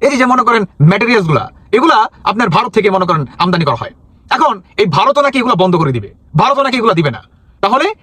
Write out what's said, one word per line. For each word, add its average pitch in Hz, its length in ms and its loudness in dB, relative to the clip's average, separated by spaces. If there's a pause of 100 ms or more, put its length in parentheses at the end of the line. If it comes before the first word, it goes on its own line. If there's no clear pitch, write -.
এই 262 100 2
যে, 285 60 -2
যে 254 100 2
মনে 254 160 0
করেন 233 220 0 (180)
ম্যাটেরিয়ালসগুলা, 196 680 2 (220)
এগুলা 254 360 2 (160)
আপনার 233 240 -2
ভারত 240 240 -2
থেকে 214 180 0
মনে 190 160 0
করেন 165 180 -2 (140)
আমদানি 175 260 0
করা 135 100 -2
হয়। 107 160 -8 (400)
এখন 254 320 0 (140)
এই 208 100 2
ভারতও 233 360 0
নাকি 277 160 0
এগুলা 240 160 0
বন্ধ 180 220 0
করে 151 160 0
দিবে, 110 220 -8 (220)
ভারতও 262 260 2
নাকি 262 140 -2
এগুলা 220 180 0
দিবে 156 160 -2
না। 110 120 -10 (380)
তাহলে 277 420 0